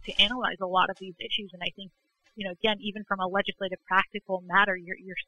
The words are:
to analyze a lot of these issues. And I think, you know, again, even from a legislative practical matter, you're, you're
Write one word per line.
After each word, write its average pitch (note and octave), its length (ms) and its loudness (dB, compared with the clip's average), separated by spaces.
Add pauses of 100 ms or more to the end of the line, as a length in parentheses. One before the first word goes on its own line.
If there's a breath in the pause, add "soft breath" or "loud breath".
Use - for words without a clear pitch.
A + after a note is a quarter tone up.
to - 160 4
analyze G#3 400 2
a F#3+ 60 -2
lot F3+ 220 4
of F#3+ 100 -4
these F#3+ 180 -10
issues. G#3 360 -4
And F3 100 -12
I F3 140 -4
think, G3 140 -14 (440)
you G#3 100 -8
know, F#3 60 -6
again, G#3+ 300 2
even G#3 260 -8
from G3 140 0
a F3+ 60 0
legislative F#3+ 600 -2
practical F#3+ 580 0
matter, F#3+ 300 4
you're, F3+ 260 -10
you're F#3 140 -12 (120)